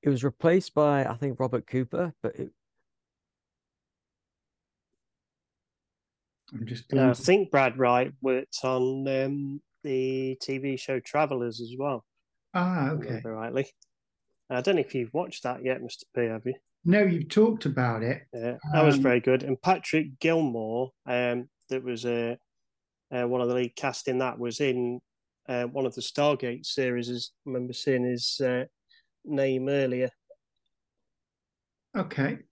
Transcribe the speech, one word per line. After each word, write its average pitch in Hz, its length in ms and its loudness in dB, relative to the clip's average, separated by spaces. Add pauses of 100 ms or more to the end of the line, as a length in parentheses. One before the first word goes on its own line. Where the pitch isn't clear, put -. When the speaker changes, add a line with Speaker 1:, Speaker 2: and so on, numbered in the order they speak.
Speaker 1:
It - 60 2
was 131 160 2
replaced 165 500 2
by, 147 300 4
I - 100 -2
think, 131 240 -4
Robert 123 300 -2
Cooper, 131 440 -2 (100)
but 107 120 -4
it - 160 -10 (4000)
Speaker 2:
I'm 113 120 -6
just 123 260 -10
Speaker 3:
Yeah, 139 120 4
I - 40 6
Speaker 2:
going 127 80 6
Speaker 3:
think 190 360 4
Brad 131 280 4
Wright 127 340 4 (100)
worked 131 420 0
on, 131 420 0
um, 139 540 -2 (240)
the 131 560 -2
T 135 180 -6
V 135 200 -4
show 131 200 -4
Travelers 120 600 -2
as 120 180 -10
well. 135 260 -4 (500)
Speaker 2:
Ah, 180 320 0
Speaker 3:
If 139 40 0
I 156 40 -2
Speaker 2:
okay. - 140 -6
Speaker 3:
remember 113 240 -6
rightly. 117 340 -4 (840)
I 127 140 -2
don't 190 140 2
know 160 40 4
if - 140 -4
you've 120 180 -4
watched 175 300 -4
that 127 200 -4
yet, 127 200 -2
Mister - 320 -14
P, 123 80 0
have 113 240 -2
you? 131 80 -2 (320)
Speaker 2:
No, 196 160 6
you've 170 260 2
talked 220 380 4
about 123 360 0
it. 127 200 -2 (100)
Speaker 3:
Yeah, 120 240 -6 (160)
that 156 100 6
was 147 140 8
Speaker 2:
Um, 135 60 2
Speaker 3:
very 123 180 4
good. 131 220 4
And 135 180 -2
Patrick 156 600 0
Gilmore, 131 720 0 (120)
um, 123 460 -2 (180)
that 131 160 -4
was, 123 220 -6
uh, 117 300 -2 (760)
uh, 123 160 -2
one 123 140 0
of 120 80 0
the 123 60 0
lead 123 220 -2
cast - 320 -4
in 127 100 0
that 123 200 -2
was 120 220 -6
in, 123 400 -2 (480)
uh, 123 160 -2
one 131 220 -4
of 120 80 -4
the 127 60 -10
Stargate 135 680 -2
series. 123 440 -2
I 123 400 -10
remember 123 220 -6
seeing 127 320 0
his, 123 360 -2
uh, 127 240 0 (600)
name 135 440 0
earlier. 127 420 0 (1900)
Speaker 2:
Okay. 147 420 -2 (140)